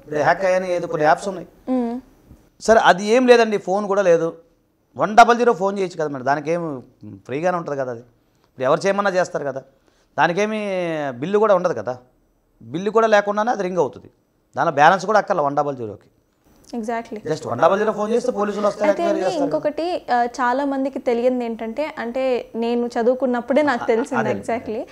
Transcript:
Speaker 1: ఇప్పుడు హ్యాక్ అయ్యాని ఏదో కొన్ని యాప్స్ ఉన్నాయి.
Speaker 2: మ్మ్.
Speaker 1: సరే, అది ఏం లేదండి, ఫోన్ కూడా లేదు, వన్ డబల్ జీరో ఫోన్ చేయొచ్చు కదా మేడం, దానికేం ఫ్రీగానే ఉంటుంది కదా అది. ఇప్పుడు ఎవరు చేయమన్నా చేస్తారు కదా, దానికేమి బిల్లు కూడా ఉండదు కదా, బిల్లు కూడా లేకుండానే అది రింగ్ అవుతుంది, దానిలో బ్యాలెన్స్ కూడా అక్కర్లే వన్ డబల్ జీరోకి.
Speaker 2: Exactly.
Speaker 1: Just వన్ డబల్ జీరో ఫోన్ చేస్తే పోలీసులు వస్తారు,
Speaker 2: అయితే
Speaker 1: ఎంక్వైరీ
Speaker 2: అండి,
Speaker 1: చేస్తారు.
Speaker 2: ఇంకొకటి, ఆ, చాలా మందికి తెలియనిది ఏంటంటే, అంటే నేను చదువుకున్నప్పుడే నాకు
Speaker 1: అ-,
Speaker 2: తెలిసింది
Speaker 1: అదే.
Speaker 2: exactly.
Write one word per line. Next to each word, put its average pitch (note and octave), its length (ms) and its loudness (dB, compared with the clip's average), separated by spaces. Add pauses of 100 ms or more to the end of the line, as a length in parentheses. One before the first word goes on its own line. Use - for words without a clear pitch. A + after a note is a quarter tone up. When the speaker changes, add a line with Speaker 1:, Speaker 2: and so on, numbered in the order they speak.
Speaker 1:
ఇప్పుడు D3+ 160 -4
హ్యాక్ F3 240 2
అయ్యాని F#3 280 2
ఏదో F3 140 -2
కొన్ని D#3+ 200 0
యాప్స్ F3 220 2
ఉన్నాయి. F3 200 -10 (200)
Speaker 2:
మ్మ్. B3 320 -4 (600)
Speaker 1:
సరే, A3 200 6
అది F3 240 4
ఏం B3 220 4
లేదండి, A3+ 320 6
ఫోన్ G3+ 280 -4
కూడా G3 160 0
లేదు, E3 340 2 (600)
వన్ F#3 200 0
డబల్ A#3 220 8
జీరో A#3 140 4
ఫోన్ G3 260 -2
చేయొచ్చు E3+ 180 -4
కదా D#3 120 -4
మేడం, C3 180 -6
దానికేం D3 560 -2 (320)
ఫ్రీగానే D#3 420 -4
ఉంటుంది D#3 220 -6
కదా B2+ 120 -4
అది. A#2 100 -10
ఇప్పుడు - 640 -14
ఎవరు D#3 220 2
చేయమన్నా G3 240 0
చేస్తారు F3 340 -2
కదా, C3+ 180 -8 (560)
దానికేమి G3+ 420 0 (600)
బిల్లు G3 180 0
కూడా G#3+ 160 4
ఉండదు F3+ 180 0
కదా, A#2 260 -6 (640)
బిల్లు E3 280 -6
కూడా A3 160 4
లేకుండానే G#3 440 2
అది G#3 120 -2
రింగ్ F3+ 160 -4
అవుతుంది, B2+ 320 -2 (460)
దానిలో D3 180 0
బ్యాలెన్స్ E3+ 320 6
కూడా G#3+ 120 4
అక్కర్లే F3+ 240 0
వన్ C#3+ 140 0
డబల్ C#3+ 200 -2
జీరోకి. G#2+ 320 -12 (680)
Speaker 2:
Exactly. A3+ 520 -8
Speaker 1:
Just D3 160 -6
వన్ A2+ 140 -4
డబల్ F3+ 180 4
జీరో G#3+ 140 0
ఫోన్ G#3 200 -4
చేస్తే A#3+ 200 -2
పోలీసులు G3+ 340 -2
వస్తారు, G3+ 180 -2
Speaker 2:
అయితే D4+ 180 0
Speaker 1:
ఎంక్వైరీ E4+ 220 -2
Speaker 2:
అండి, - 20 2
Speaker 1:
చేస్తారు. E4 180 -2
Speaker 2:
ఇంకొకటి, D4+ 680 -4
ఆ, A#3+ 120 2
చాలా B3 400 -2
మందికి C4+ 340 -4
తెలియనిది B3 460 0
ఏంటంటే, A3+ 540 -8
అంటే B3 560 -4
నేను A#3+ 320 -2
చదువుకున్నప్పుడే B3 760 0
నాకు B3 220 0
Speaker 1:
అ-, - 20 -10
Speaker 2:
తెలిసింది A#3 420 0
Speaker 1:
అదే. G3+ 120 -4
Speaker 2:
exactly. A#3 400 -6 (120)